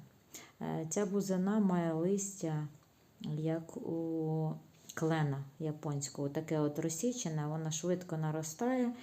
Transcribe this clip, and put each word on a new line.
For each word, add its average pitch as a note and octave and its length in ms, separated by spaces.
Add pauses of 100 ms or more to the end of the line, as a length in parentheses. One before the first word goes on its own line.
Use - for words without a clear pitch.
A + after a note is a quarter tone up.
(600)
Е, D#3+ 300
ця G3+ 160
бузина G3 540
має F3 320
листя, D#3+ 760 (520)
як D#3+ 560
у D#3+ 760 (420)
клена D3+ 500 (140)
японського, D3 720
таке D#3 300
от D3 200
розсічене, D#3+ 680
вона D#3 240
швидко F3 460
наростає, A#3+ 760 (100)